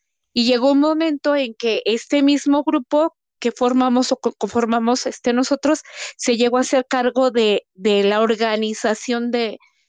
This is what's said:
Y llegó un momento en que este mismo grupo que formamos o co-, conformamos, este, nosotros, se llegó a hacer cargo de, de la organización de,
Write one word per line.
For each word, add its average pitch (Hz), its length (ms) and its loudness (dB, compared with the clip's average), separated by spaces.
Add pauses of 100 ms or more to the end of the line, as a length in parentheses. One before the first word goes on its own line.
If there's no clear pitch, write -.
(320)
Y 233 140 -2
llegó 254 260 2
un 277 80 4
momento 302 560 0
en 247 180 -4
que 220 300 -2
este 233 380 0
mismo 285 420 2
grupo 302 500 0 (260)
que 233 120 -2
formamos 254 600 0
o 262 40 2
co-, 226 220 -4
conformamos, 233 680 -2
este, 240 280 -4
nosotros, 269 480 0 (340)
se 240 220 -2
llegó 240 200 2
a 254 40 2
hacer 254 260 0
cargo 247 420 0
de, 214 440 0
de 202 300 0
la 208 180 2
organización 220 1080 -2
de, 226 280 -4 (300)